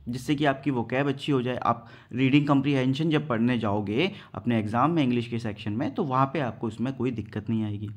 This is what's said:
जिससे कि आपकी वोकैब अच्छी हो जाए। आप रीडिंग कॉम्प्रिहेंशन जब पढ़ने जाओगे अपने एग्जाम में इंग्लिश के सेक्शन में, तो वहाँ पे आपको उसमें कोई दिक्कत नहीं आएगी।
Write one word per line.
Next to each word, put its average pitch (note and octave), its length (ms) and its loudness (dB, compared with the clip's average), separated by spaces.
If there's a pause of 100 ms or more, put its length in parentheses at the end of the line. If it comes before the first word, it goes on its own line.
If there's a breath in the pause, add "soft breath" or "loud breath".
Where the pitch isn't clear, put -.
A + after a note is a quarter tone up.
जिससे B2+ 260 -2
कि D3 100 0
आपकी C#3 260 0
वोकैब B2+ 380 0
अच्छी C#3 240 -2
हो C3 100 4
जाए। B2 160 -4
आप - 280 0 (260 loud breath)
रीडिंग C3+ 340 4
कॉम्प्रिहेंशन C#3 640 2
जब D3 180 2
पढ़ने A#2+ 300 2
जाओगे G#2+ 520 0 (240 loud breath)
अपने A#2 240 0
एग्जाम A#2 320 2
में E3 120 2
इंग्लिश A#2+ 260 0
के A#2 100 -4
सेक्शन G#2+ 340 -6
में, C#3+ 220 -4
तो G#3 100 -2
वहाँ C3+ 220 2
पे C3+ 140 -4
आपको A#2 260 -4
उसमें A2+ 280 -4
कोई B2+ 180 -2
दिक्कत A2 380 -6
नहीं A2 140 0
आएगी। G#2 320 -6